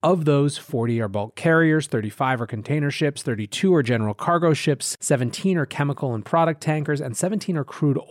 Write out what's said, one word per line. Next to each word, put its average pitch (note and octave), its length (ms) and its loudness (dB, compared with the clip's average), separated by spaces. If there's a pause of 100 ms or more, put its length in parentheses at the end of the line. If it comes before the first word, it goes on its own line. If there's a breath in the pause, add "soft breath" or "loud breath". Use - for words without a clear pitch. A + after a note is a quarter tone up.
Of E3 220 2
those, C#3+ 320 4
forty A#2 460 -2
are G#2 60 -2
bulk G#2 280 -6
carriers, D#3+ 500 4
thirty-five A#2+ 540 -2
are A2+ 60 -4
container C#3+ 440 -2
ships, D3 320 -2
thirty-two A#2+ 520 0
are D3+ 80 4
general A2 320 0
cargo E3+ 400 2
ships, - 440 -2
seventeen C3+ 600 0
are C#3 80 0
chemical C#3+ 480 -2
and G#2+ 100 -6
product E3 380 0
tankers, D3+ 400 -2
and B2+ 120 -8
seventeen F#3 440 -2
are C#3 60 -2
crude - 360 0 (100)